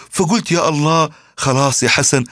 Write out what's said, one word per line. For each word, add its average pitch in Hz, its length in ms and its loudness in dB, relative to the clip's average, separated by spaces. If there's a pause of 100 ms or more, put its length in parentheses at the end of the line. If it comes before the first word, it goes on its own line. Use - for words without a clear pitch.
فقلت: 190 420 -2
"يا 170 180 0
الله، 156 400 0 (280)
خلاص 135 460 0
يا 123 60 2
حسن، 135 420 2